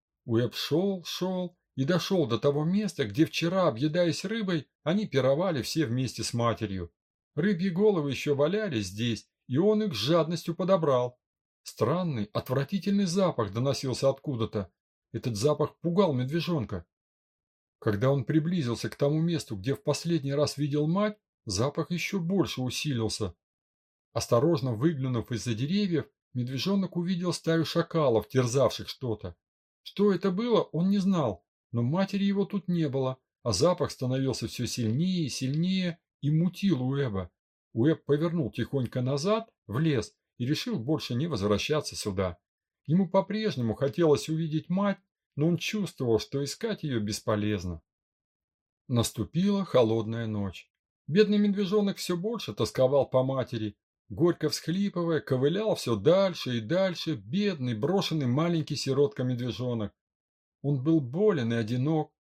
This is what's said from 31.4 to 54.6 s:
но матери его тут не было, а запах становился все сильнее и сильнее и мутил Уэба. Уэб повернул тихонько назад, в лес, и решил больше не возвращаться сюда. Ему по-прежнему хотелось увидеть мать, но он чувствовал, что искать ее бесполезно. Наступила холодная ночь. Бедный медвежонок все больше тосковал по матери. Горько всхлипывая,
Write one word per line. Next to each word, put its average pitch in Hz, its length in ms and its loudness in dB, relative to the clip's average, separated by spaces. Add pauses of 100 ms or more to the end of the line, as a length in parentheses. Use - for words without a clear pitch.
но 117 100 0
матери 190 420 0
его 202 200 2
тут 196 240 -6
не 165 200 2
было, 131 300 -2 (240)
а 117 100 0
запах 135 380 2
становился 131 560 -2
все 117 200 -4
сильнее 147 600 -2
и - 20 -4
сильнее 170 720 -2 (220)
и 143 100 0
мутил 165 520 2
Уэба. 127 480 -2 (440)
Уэб 143 300 2
повернул 151 460 0
тихонько 123 520 -4
назад, 160 480 0 (160)
в 101 120 -4
лес, 147 360 0 (240)
и 120 80 -4
решил 160 320 -2
больше 131 360 -2
не 139 120 -2
возвращаться 110 680 0
сюда. 92 420 -4 (480)
Ему 175 220 2
по-прежнему 190 640 0
хотелось 147 540 2
увидеть 160 400 -4
мать, 196 300 0 (380)
но 147 120 2
он 170 100 2
чувствовал, 135 640 0
что 139 240 -4
искать 208 400 -6
ее 127 160 0
бесполезно. 104 840 -2 (1040)
Наступила 165 800 0
холодная 113 640 2
ночь. 101 440 -6 (380)
Бедный 208 300 4
медвежонок 202 580 0
все 175 200 -4
больше 202 380 -6
тосковал 127 560 2
по 131 140 4
матери. 120 520 -4 (320)
Горько 156 400 0
всхлипывая, 170 720 -2